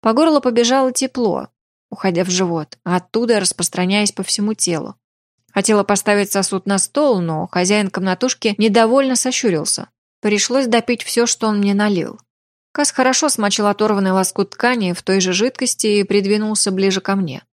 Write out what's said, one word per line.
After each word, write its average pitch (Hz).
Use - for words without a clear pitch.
По 220
горлу 302
побежало 254
тепло, 247
уходя 185
в 185
живот, 175
а 180
оттуда 226
распространяясь 190
по -
всему 208
телу. -
Хотела 202
поставить 202
сосуд 196
на 202
стол, 262
но 165
хозяин 196
комнатушки 196
недовольно 233
сощурился. 220
Пришлось 214
допить 233
всё, 233
что 226
он 214
мне 202
налил. 202
Кас 294
хорошо 254
смочил 208
оторванный 202
лоскут 190
ткани 233
в 175
той 190
же 185
жидкости 233
и 208
придвинулся 208
ближе 190
ко 196
мне. 170